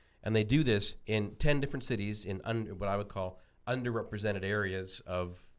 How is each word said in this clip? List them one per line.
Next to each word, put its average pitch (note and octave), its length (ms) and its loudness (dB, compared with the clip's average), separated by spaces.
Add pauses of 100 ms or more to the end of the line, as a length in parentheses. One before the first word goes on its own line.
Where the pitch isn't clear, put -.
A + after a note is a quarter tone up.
(220)
And A2 120 0
they A2 100 4
do C3+ 180 6
this G#2+ 320 2 (120)
in G#2 280 0
ten D3 260 6
different C3 220 -2
cities G#2 420 -2
in F#2+ 200 -4
un-, A2 340 -2
what G2+ 100 -2
I G2+ 80 2
would G2+ 120 -2
call F#2 320 -6 (260)
underrepresented G#2+ 800 -2
areas F#2+ 600 -2
of F2+ 320 -4 (220)